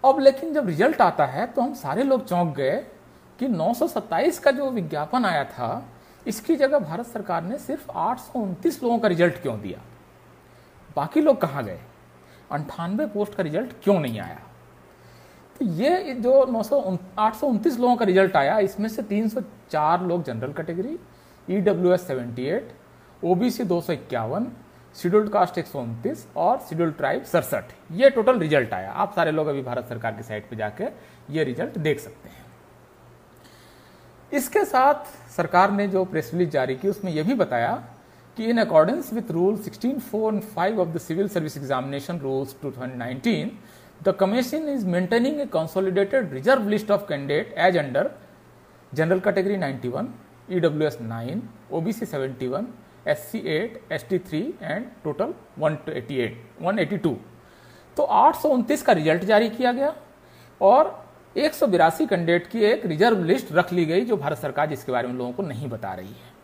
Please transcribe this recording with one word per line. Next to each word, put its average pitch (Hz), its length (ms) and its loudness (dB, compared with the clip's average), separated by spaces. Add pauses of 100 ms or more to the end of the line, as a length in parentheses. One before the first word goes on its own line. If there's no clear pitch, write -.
अब 269 160 6
लेकिन 269 340 4
जब 285 120 2
result 185 340 2
आता 170 260 6
है 143 200 -4
तो 240 160 -2
हम 262 120 -2
सारे 147 280 -2
लोग 269 220 2
चौंक 175 320 0
गए 139 200 0 (640)
कि 262 100 -2
नौ 185 260 0
सौ 254 120 0
सत्ताईस 233 520 -2
का 285 120 4
जो 269 200 0
विज्ञापन 165 540 -2
आया 165 200 2
था - 440 -6 (380)
इसकी 262 300 -2
जगह 277 220 2
भारत 190 280 -4
सरकार 170 360 -4
ने 214 160 -6
सिर्फ - 320 -10
आठ 208 280 -2
सौ - 200 -10
उनतीस 214 440 -2
लोगों 233 160 2
का 226 100 2
रिजल्ट 170 340 2
क्यों 113 180 -6
दिया, 95 200 -10 (1160)
बाकी 160 240 0
लोग 302 200 4
कहाँ 139 240 -2
गए, 92 140 -10 (720)
अंठानवे 170 540 -4
पोस्ट 208 280 -4
का 196 80 -4
रिजल्ट 170 300 -4 (100)
क्यों 190 180 4
नहीं 117 200 -4
आया। 85 200 -12 (1200)
तो 277 40 -2
ये 269 500 0
जो 254 300 6
नौ 240 180 -2
सौ, 196 340 0 (220)
आठ 214 160 2
सौ - 120 -2
उनतीस 254 320 0
लोगों 247 180 4
का 233 80 0
रिजल्ट 190 320 4
आया, 151 220 4
इसमें 208 300 0
से 220 140 -6
तीन 208 260 0
सौ 214 120 -2 (300)
चार 156 320 2
लोग 175 220 0
जनरल 131 280 -6
कैटेगरी, 175 460 -6 (500)
ईडब्ल्यूएस 180 580 2
सेवेंटी 123 400 -6
एट, 190 260 -4 (520)
ओबीसी 208 400 2
दो 175 160 2
सौ 170 120 -4
इक्यावन, 131 580 -4 (460)
शेड्यूल्ड 208 340 2
कास्ट 190 280 2
एक 160 80 -4
सौ 143 140 -8
उनतीस 117 460 -6 (100)
और 202 220 2
शेड्यूल्ड 160 380 -2
ट्राइब 135 280 -2
सड़सठ, - 480 -2 (200)
ये 247 180 6
टोटल 247 280 2
रिजल्ट 147 340 2
आया। 95 200 -6
आप 190 240 -2
सारे 160 140 2
लोग 156 160 0
अभी 139 160 -2
भारत 120 260 -6
सरकार 117 260 -6
की 107 80 -14
साइट 107 280 -8
पे 113 60 -10
जाके 107 280 -6 (460)
ये 156 140 0
रिजल्ट 139 340 -6
देख 151 220 0
सकते - 280 -20
हैं। - 100 -20 (1900)
इसके 285 320 0
साथ - 680 0
सरकार 180 400 4
ने 202 180 0
जो 190 160 2
प्रेस 156 280 -4
रिलीज 170 180 2
जारी 135 260 0
की 190 120 -2
उसमें 202 240 -4
यह 156 120 -2
भी 233 100 2
बताया 131 380 0 (640)
कि 226 160 -2
in 233 60 2
accordance 214 560 2
with 233 160 -6
rule 180 320 2
sixteen - 420 -4
four 220 280 -2
and 208 180 -2
five 190 280 -2
of 170 140 0
the 165 100 -6
civil 190 280 -2
service 160 260 -4
examination 139 640 -6
rules 135 320 -4
two 139 200 -8
thousand 127 240 -10
nineteen, 143 500 -2 (540)
the 190 120 2
commission 254 540 0
is 269 180 -2
maintaining 226 540 0
a 277 140 -4
consolidated 190 800 0
reserve 202 360 2
list 208 240 0
of 202 160 -2
candidate 143 500 -2
as 175 240 4
under 139 220 0 (880)
general 170 320 2
category 196 340 0
ninety-one, 135 500 -4 (420)
ईडब्ल्यूएस 156 500 0
नाइन, 120 420 -6 (300)
ओबीसी 175 340 -4
सेवेंटी 131 420 -6
वन, 175 200 -4 (400)
एससी 151 300 -4
एट, 190 420 -4 (120)
एसटी 170 260 -2
थ्री 160 240 -4 (200)
and 185 440 -8
total 156 260 -4 (280)
one 151 160 0 (140)
eighty 127 300 -4
eight, 113 140 -2 (280)
वन 196 160 0
एटी 180 180 0
टू। 151 200 0 (800)
तो 294 60 2
आठ 302 340 6
सौ - 120 0
उनतीस 269 340 2
का 240 100 6
रिजल्ट 160 320 4
जारी 214 260 4
किया 247 220 0
गया 277 220 0 (640)
और 247 380 6 (380)
एक 302 180 2
सौ 302 120 2
बिरासी 175 400 4
कैंडिडेट 175 400 2
की 233 140 -4
एक 214 260 2
रिजर्व 185 380 4
लिस्ट 180 280 0
रख 175 200 2
ली 175 120 2
गई, 175 200 2
जो 226 120 0
भारत 151 220 -4
सरकार 156 300 -2
जिसके 160 240 -6
बारे 123 160 -2
में 123 60 -6
लोगों 123 180 -6
को 156 100 -6
नहीं 139 260 -6
बता 101 260 -8
रही 92 140 -14
है। - 220 -20 (120)